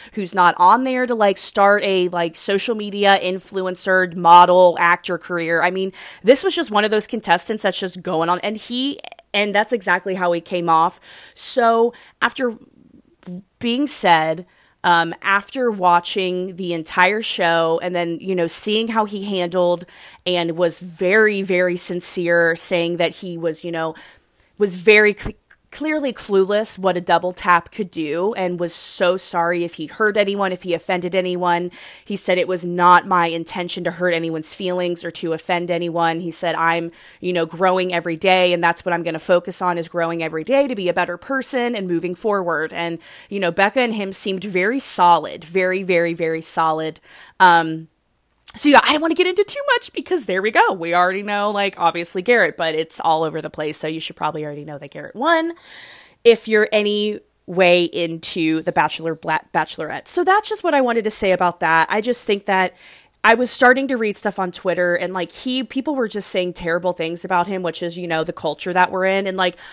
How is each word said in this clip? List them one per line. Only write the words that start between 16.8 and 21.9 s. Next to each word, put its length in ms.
show 600
and 140
then, 240
you 120
know, 140
seeing 420
how 180
he 180
handled 600
and 280
was 260
very, 640
very 340
sincere, 800